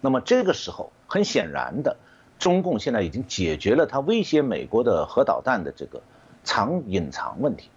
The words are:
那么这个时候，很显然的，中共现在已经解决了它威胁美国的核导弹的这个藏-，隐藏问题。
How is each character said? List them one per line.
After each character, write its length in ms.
那 80
么 140
这 200
个 120
时 160
候， 200
很 180
显 260
然 320
的， 140
中 240
共 160
现 160
在 80
已 80
经 160
解 320
决 160
了 120
它 140
威 220
胁 180
美 240
国 200
的 220
核 180
导 180
弹 220
的 80
这 140
个 160
藏-， 440
隐 220
藏 300
问 160
题。 200